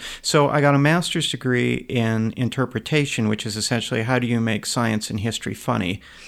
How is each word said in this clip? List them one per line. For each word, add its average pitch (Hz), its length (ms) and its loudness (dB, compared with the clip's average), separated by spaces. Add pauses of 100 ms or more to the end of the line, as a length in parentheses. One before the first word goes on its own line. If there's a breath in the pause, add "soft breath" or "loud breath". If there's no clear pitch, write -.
(220 loud breath)
So 143 260 4
I 147 140 2
got 143 120 6
a 139 40 6
master's 160 520 2
degree 123 440 0 (160)
in 113 480 0
interpretation, 123 920 0
which 107 160 -2
is 107 100 -6
essentially 113 500 -2
how 127 140 0
do 120 80 -2
you 117 140 0
make 110 240 0
science 110 460 -2
and 104 100 -4
history 110 320 -4
funny 110 480 -2 (280 loud breath)